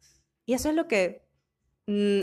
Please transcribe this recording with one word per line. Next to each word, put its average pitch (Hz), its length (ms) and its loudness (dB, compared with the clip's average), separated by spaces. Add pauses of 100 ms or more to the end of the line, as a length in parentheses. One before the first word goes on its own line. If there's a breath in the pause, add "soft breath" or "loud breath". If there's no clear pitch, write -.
(440 soft breath)
Y 233 80 0
eso 262 160 -2
es 302 60 0
lo 320 120 0
que, 190 380 0 (600)
mm, 202 360 2